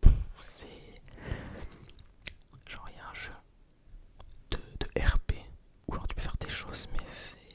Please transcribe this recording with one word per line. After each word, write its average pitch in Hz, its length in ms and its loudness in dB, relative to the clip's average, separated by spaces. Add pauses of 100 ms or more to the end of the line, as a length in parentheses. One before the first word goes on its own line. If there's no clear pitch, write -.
on... - 60 12 (300)
c'est... - 260 -16 (2000)
Genre, - 240 -12
il - 60 -16
y - 40 -16
a - 80 -16
un - 60 -14
jeu - 180 -10 (1160)
de, - 80 -2 (220)
de - 200 -2
R - 200 6
P - 160 -2 (520)
où, - 60 -2
genre, - 140 -2
tu - 60 -4
peux - 80 -4
faire - 160 -2
des - 100 -6
choses, - 440 -6
mais - 180 0
c'est - 260 -10 (180)